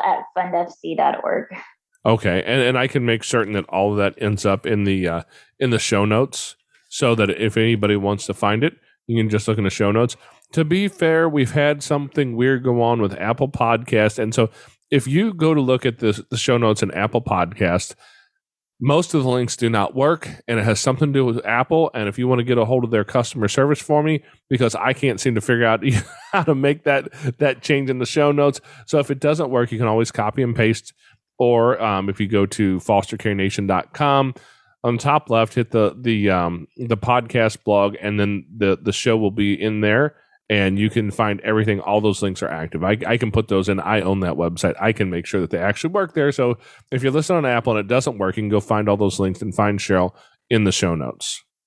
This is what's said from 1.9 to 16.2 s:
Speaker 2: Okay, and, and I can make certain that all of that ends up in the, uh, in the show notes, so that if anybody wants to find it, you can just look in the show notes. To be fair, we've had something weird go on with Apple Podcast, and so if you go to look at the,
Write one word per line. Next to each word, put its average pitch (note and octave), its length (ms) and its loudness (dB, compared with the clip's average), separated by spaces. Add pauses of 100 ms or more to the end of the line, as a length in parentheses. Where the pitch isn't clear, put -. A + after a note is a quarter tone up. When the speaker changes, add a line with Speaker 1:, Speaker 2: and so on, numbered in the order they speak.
Speaker 2:
Okay, G#2 400 2
and, B2+ 160 0
and B2+ 160 2
I C3 120 0
can B2+ 180 -2
make A#2 160 0
certain G#2+ 300 -2
that G2+ 160 -4
all G2 240 0
of G#2 60 -2
that G2 220 0
ends G#2 240 -2
up G2 220 0
in G#2 180 0
the, F#2+ 220 0
uh, E2+ 160 -4 (380)
in C3 100 0
the A2+ 80 2
show G2+ 260 0
notes, A2 520 -2 (340)
so A#2+ 240 0
that G2+ 160 0
if G#2 260 -2
anybody A2 400 2
wants G2+ 300 -2
to G2+ 80 -4
find G#2+ 300 0
it, - 100 -2 (320)
you A#2 100 -2
can A2 140 0
just G#2 160 -2
look A2 100 0
in G#2+ 80 -2
the F#2+ 60 0
show G2+ 220 0
notes. A#2 240 0 (360)
To D#3+ 120 0
be F#3+ 240 0
fair, E3 400 2
we've C#3 240 0
had D3 300 0
something C#3+ 540 -2
weird B2+ 280 0
go A#2+ 180 2
on A#2 180 2
with G2 140 0
Apple A#2+ 340 -2
Podcast, A2+ 720 0
and A2+ 160 -2
so A2+ 160 2 (400)
if C3+ 160 2
you F#3+ 260 2
go D#3+ 220 2
to D3 60 2
look B2+ 260 2
at A#2 140 -2
the, G#2+ 280 0